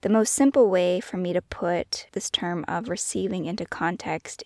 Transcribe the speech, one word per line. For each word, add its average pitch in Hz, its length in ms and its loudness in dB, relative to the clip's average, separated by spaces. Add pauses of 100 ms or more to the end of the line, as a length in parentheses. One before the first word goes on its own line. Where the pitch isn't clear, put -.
The - 80 -2
most 214 260 4
simple 277 340 6
way 180 300 4
for 185 200 -6
me 175 140 -2
to 180 80 2
put - 720 -4
this - 180 -6
term 175 380 -4
of 175 220 -4
receiving 185 560 -4
into 170 200 -6
context - 800 -6